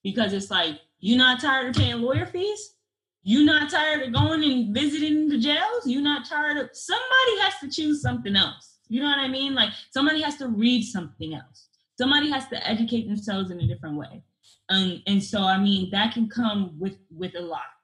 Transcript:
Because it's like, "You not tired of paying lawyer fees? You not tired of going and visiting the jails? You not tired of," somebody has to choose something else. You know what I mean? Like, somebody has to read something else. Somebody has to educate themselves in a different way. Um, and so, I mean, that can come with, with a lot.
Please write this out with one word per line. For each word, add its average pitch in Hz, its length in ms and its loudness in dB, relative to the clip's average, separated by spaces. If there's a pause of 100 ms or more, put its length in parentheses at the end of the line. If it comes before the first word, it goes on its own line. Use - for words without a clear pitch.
Because 196 300 -2
it's 196 180 -4
like, 170 300 -2 (200)
"You 226 180 4
not 254 240 4
tired 262 340 0
of - 0 -
paying 240 260 2
lawyer 269 240 0
fees? 403 500 -6 (460)
You 247 220 6
not 302 260 4
tired 302 340 0
of 240 100 -6
going 302 320 2
and 247 280 2
visiting 302 540 2
the 285 100 2
jails? 330 480 0
You 262 160 0
not 294 240 0
tired 302 300 -2
of," 269 160 -4
somebody 494 680 2
has 392 180 0
to 285 100 -10
choose 302 320 0
something 233 360 0
else. - 320 -2 (200)
You 254 120 0
know 294 80 0
what 285 100 0
I 269 80 -2
mean? 269 280 -4
Like, 214 160 0 (200)
somebody 302 300 2
has 294 160 -4
to 262 120 -6
read 233 340 2
something 160 500 -8
else. - 360 -18 (280)
Somebody 285 320 2
has 262 200 -4
to - 180 -8
educate 226 400 -2
themselves 196 420 -4
in 175 100 -10
a 165 60 -2
different 151 320 -4
way. - 260 -12 (460)
Um, 185 380 0
and 196 160 2
so, 202 200 -2
I 190 140 4
mean, 190 340 2
that 214 220 0
can 226 160 0
come 202 480 -2
with, 190 200 -6 (120)
with 175 260 -10
a 175 60 -8
lot. 160 200 -8 (220)